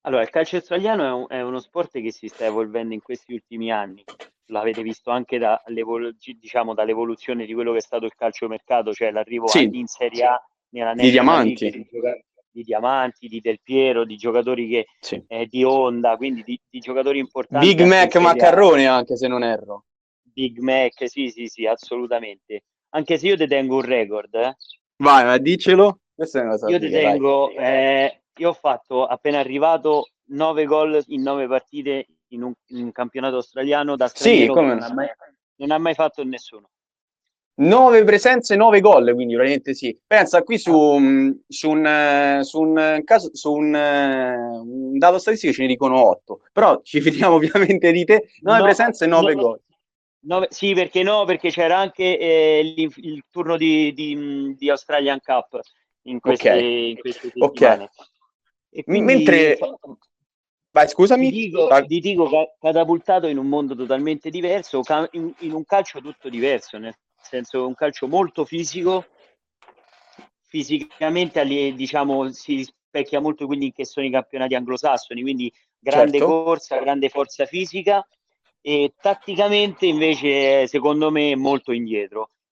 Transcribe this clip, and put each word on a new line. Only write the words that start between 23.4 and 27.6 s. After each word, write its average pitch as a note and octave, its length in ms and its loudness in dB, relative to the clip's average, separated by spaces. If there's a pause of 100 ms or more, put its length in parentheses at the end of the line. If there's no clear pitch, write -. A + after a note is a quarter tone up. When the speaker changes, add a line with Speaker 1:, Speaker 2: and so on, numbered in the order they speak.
Speaker 1:
un C3+ 60 0
record, A2 540 -4
eh. B2 200 -4 (420)
Speaker 2:
Vai, C#3 280 6
ma B2+ 120 2
diccelo. F#3 640 4 (140)
Questa D#3 260 -6
è - 40 -2
una A2+ 80 -4
cosa G#2+ 180 -2
Speaker 1:
Io - 100 0
Speaker 2:
figa, D#3 220 -2
dai. - 0 -
Speaker 1:
detengo, C#3 500 0
eh, C3+ 680 0 (140)